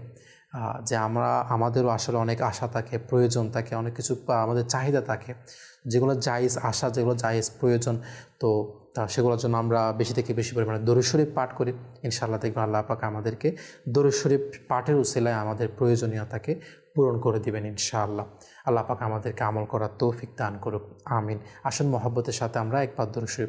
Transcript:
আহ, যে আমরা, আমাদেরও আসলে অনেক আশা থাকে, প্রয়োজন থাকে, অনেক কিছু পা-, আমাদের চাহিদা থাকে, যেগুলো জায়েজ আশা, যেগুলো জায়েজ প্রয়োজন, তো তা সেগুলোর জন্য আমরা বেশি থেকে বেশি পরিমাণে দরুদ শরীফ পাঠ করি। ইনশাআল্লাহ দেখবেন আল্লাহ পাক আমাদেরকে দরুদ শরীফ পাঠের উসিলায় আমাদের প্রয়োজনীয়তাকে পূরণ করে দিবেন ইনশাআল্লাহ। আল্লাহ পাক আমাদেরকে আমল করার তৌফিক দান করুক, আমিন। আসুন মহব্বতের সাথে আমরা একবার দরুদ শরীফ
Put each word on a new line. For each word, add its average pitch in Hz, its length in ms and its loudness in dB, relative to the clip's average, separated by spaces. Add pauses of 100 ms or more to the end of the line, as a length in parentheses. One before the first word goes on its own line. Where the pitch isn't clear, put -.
(520)
আহ, 113 320 -6
যে 117 120 -2
আমরা, 120 440 2
আমাদেরও 120 480 2
আসলে 117 280 0
অনেক 117 260 0
আশা 123 260 -2
থাকে, 117 300 -4
প্রয়োজন 120 520 2
থাকে, 117 240 -4
অনেক 117 200 -4
কিছু 120 220 -4 (100)
পা-, 127 100 4
আমাদের 117 280 2
চাহিদা 131 360 0
থাকে, 113 340 -6 (520)
যেগুলো 123 280 4
জায়েজ 123 440 0
আশা, 123 320 0
যেগুলো 120 240 2
জায়েজ 113 360 0 (100)
প্রয়োজন, 120 420 2 (380)
তো 107 340 2 (200)
তা 110 140 -2
সেগুলোর 120 300 2
জন্য 120 180 2
আমরা 117 360 2
বেশি 113 220 0
থেকে 120 200 0
বেশি 117 200 -2
পরিমাণে 110 240 0
দরুদ 120 260 6
শরীফ 151 300 2
পাঠ 127 200 -2
করি। 123 180 0 (320)
ইনশাআল্লাহ 113 360 -2
দেখবেন 110 240 0
আল্লাহ 107 240 2
পাক 117 160 -2
আমাদেরকে 110 520 -2 (320)
দরুদ 139 240 4
শরীফ 139 280 2 (280)
পাঠের 127 260 0
উসিলায় 120 400 2
আমাদের 107 340 -2 (100)
প্রয়োজনীয়তাকে 117 800 0 (360)
পূরণ 127 240 4
করে 113 200 2
দিবেন 107 260 -4
ইনশাআল্লাহ। 104 600 -4 (400)
আল্লাহ 117 220 2
পাক 123 140 -4
আমাদেরকে 110 420 -4
আমল 107 200 0
করার 107 240 -2 (100)
তৌফিক 120 380 0
দান 101 220 -4
করুক, 104 240 -6 (220)
আমিন। 110 340 -2 (260)
আসুন 139 220 0
মহব্বতের 120 460 0
সাথে 117 260 -4
আমরা 113 240 0
একবার 123 300 -4
দরুদ 113 160 -6
শরীফ - 200 -4